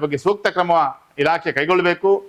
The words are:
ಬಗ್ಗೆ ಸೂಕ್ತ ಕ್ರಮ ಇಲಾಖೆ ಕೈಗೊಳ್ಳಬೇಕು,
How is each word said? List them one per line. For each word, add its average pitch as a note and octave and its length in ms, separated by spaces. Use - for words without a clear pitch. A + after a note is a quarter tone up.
ಬಗ್ಗೆ C#3+ 200
ಸೂಕ್ತ G3+ 320
ಕ್ರಮ F3 160
ಇಲಾಖೆ D#3 360
ಕೈಗೊಳ್ಳಬೇಕು, F3 520